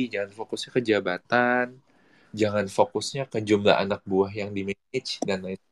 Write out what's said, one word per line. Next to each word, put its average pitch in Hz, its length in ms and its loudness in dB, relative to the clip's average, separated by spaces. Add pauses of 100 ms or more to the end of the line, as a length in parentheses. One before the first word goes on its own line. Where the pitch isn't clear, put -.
(120)
jangan 101 240 -4
fokusnya 107 400 -8
ke 135 80 2
jabatan, 120 840 2 (680)
jangan 104 320 2
fokusnya 110 640 0
ke 113 80 -2
jumlah 104 400 4
anak 98 240 -4
buah 98 280 2
yang 104 200 -8
di-manage 98 720 -8
dan 95 200 -2
lain 95 160 -8 (120)